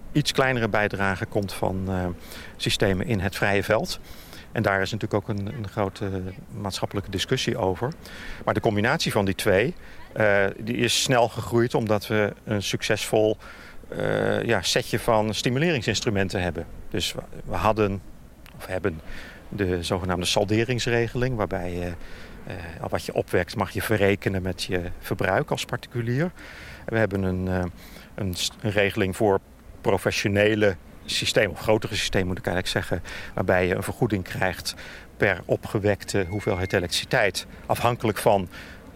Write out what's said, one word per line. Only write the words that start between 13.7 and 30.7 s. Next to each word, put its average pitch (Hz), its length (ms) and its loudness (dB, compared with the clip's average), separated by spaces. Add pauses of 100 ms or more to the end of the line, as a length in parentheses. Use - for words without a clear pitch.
eh, 104 560 0
ja, 104 180 2
setje - 380 0
van 107 340 2
stimuleringsinstrumenten 117 1080 0
hebben. 85 240 -2 (240)
Dus - 240 -2
we, - 80 -8 (240)
we - 100 -4
hadden, 101 460 4 (560)
of - 80 -12
hebben 92 340 -2 (500)
de 90 340 0
zogenaamde 90 420 0
salderingsregeling, 117 1120 2
waarbij 90 380 -2
je, 87 200 -4 (540)
eh, 98 80 -8 (340)
wat 95 160 -4
je - 80 -6
opwekt - 420 0
mag 98 160 0
je 95 100 -4
verrekenen 98 600 2
met 87 220 -4
je 90 180 0 (180)
verbruik 95 520 0
als 135 140 -2
particulier. 123 680 -2 (540)
We 113 120 -2
hebben 98 260 2
een, 92 240 0
eh, 92 160 2 (520)
een 95 200 -2
s-, - 160 -4 (100)
een 110 100 0
regeling 98 440 2
voor 98 240 4 (420)
professionele 104 960 4 (300)